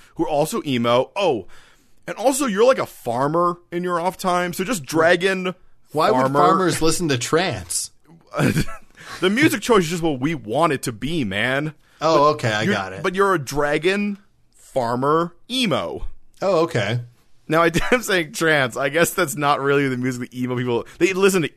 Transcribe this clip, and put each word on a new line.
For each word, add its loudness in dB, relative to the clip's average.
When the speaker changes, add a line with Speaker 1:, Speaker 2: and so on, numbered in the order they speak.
Speaker 1:
who -2
are -6
also -2
emo. 2
Oh, 0
and -8
also 0
you're, 2
like, 6
a -4
farmer -2
in -6
your -2
off -2
time, -2
so -4
just -4
dragon 2
Speaker 2:
Why 2
Speaker 1:
farmer. 4
Speaker 2:
would 0
farmers 4
listen 2
to 2
trance? -2
Speaker 1:
<laughs> -2
The 2
music 2
choice 4
is -6
just -6
what 0
we -2
want -2
it -4
to -6
be, -4
man. -4
Speaker 2:
Oh, 2
Speaker 1:
But 6
Speaker 2:
okay, -2
I 0
Speaker 1:
you're, 0
Speaker 2:
got -6
it. -12
Speaker 1:
but -2
you're 2
a 2
dragon -2
farmer -2
emo. -2
Speaker 2:
Oh, 2
okay. -2
Speaker 1:
Now, 2
I 4
<laughs> 0
am 2
saying -2
trance. 0
I -2
guess 0
that's -2
not 0
really 2
the -2
music -6
that -16
emo -4
people, -2
they 2
listen 2
to -2